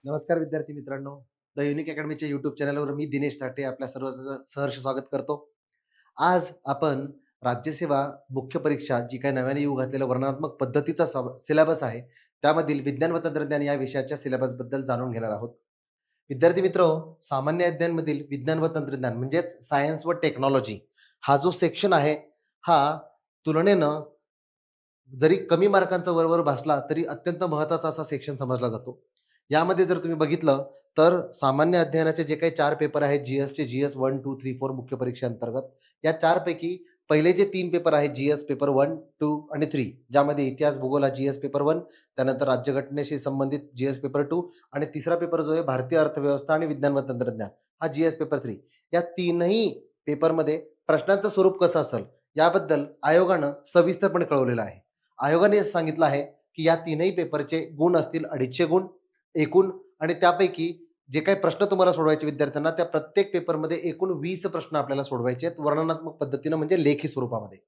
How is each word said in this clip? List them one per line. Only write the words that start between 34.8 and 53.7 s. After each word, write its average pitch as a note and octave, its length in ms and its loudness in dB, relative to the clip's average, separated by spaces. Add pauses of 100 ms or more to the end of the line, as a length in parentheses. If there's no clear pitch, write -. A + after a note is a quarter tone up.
परीक्षेअंतर्गत, A#2+ 640 -6 (420)
या D#3+ 80 2
चारपैकी E3+ 760 -2 (240)
पहिले D#3 220 6
जे F#3+ 120 4
तीन F#3+ 260 -2
पेपर E3+ 220 2
आहेत, D3 180 4
जीएस C#3+ 340 0
पेपर C#3+ 240 -2
वन, C#3+ 280 2
टू - 540 -4
आणि D3+ 160 -2
थ्री, - 460 -4
ज्यामध्ये C#3+ 340 4
इतिहास C3+ 320 0
भूगोल C3+ 240 0
हा C#3 60 2
जीएस C3+ 320 -2
पेपर C#3+ 220 -2
वन, D#3 180 2
त्यानंतर C3+ 680 -4
राज्यघटनेशी C#3 720 -2
संबंधित C#3 420 -2 (160)
जीएस C3 240 -2
पेपर C#3+ 220 -2
टू E3+ 280 -4 (220)
आणि C#3+ 140 -2
तिसरा E3 300 -2
पेपर E3+ 240 -2
जो D3+ 120 -2
आहे E3 100 0
भारतीय C3 360 0
अर्थव्यवस्था C#3+ 560 2
आणि D#3+ 120 0
विज्ञान C#3+ 260 0
व C#3 80 2
तंत्रज्ञान A#2+ 500 -4 (320)
हा D#3+ 60 -2
जीएस D#3 280 0
पेपर D3+ 220 -2
थ्री, A2+ 180 -8 (360)
या E3+ 80 2
तीनही F3 800 0 (260)
पेपरमध्ये D#3 600 0 (200)
प्रश्नांचं G3 420 2
स्वरूप F#3+ 320 4
कसं E3+ 200 4
असेल B2 240 -4 (320)
याबद्दल D#3+ 480 4 (180)
आयोगानं D#3+ 500 4 (140)
सविस्तरपणे F3 580 2